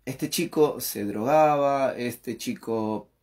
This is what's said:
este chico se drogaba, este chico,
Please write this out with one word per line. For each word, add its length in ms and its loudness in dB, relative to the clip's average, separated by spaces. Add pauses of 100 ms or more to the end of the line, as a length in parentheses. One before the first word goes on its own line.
este 240 -6
chico 500 2
se 260 -6
drogaba, 880 2
este 420 -6
chico, 760 -4 (120)